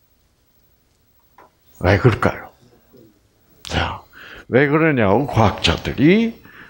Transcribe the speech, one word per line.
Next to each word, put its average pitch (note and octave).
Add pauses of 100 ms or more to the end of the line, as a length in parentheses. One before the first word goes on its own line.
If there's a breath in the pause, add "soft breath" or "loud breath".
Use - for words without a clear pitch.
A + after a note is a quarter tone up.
(1800)
왜 F#2+
그럴까요? - (1120)
자, - (460 loud breath)
왜 C#3
그러냐고 C#3
과학자들이 C3 (280 loud breath)